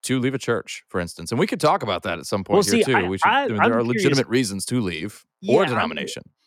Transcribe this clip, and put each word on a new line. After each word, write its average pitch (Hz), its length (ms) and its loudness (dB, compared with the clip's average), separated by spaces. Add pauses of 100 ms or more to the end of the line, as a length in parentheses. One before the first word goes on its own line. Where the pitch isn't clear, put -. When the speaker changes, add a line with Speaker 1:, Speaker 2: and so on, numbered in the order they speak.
Speaker 1:
to 131 160 -2
leave 131 140 0
a 135 60 -6
church, - 480 -4
for 95 120 -4
instance. 85 320 -8
And 117 80 -2
we 190 80 2
could 220 120 -4
talk 160 240 2
about 95 200 -4
that 87 160 -4
at 69 60 -14
some 98 180 -4
point - 120 0
Speaker 2:
Well, 202 80 6
Speaker 1:
here, 208 200 2
Speaker 2:
see, 135 80 2
Speaker 1:
too. - 60 4
Speaker 2:
I, 190 100 2
Speaker 1:
We 190 100 -2
should, 175 120 2
Speaker 2:
I, 269 140 2
Speaker 1:
I 262 40 -2
mean, 214 120 -2
Speaker 2:
I'm 208 100 4
Speaker 1:
there 233 100 2
are 240 40 2
Speaker 2:
curious. 226 200 0
Speaker 1:
legitimate 135 240 2
reasons 101 380 0
to 123 160 -2
leave 87 440 -6 (160)
Speaker 2:
Yeah, 151 160 4
Speaker 1:
or 196 60 6
Speaker 2:
I'm, 170 60 0
Speaker 1:
denomination. 80 540 -4 (240)